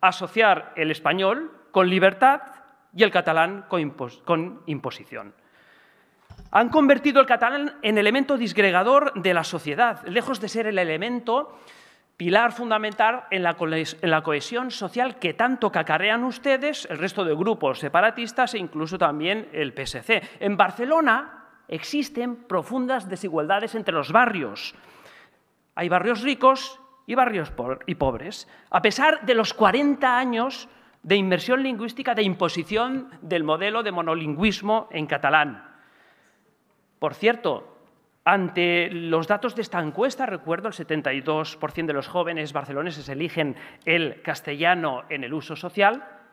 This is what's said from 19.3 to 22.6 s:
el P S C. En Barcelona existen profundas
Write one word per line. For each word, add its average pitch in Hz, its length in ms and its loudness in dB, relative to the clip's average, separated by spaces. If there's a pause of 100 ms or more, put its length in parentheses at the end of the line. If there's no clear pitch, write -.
el 143 200 -4
P 139 100 -8
S 127 200 -8
C. 220 200 2 (180)
En 202 180 -2
Barcelona 254 880 0 (220)
existen 240 760 -6
profundas 233 640 -4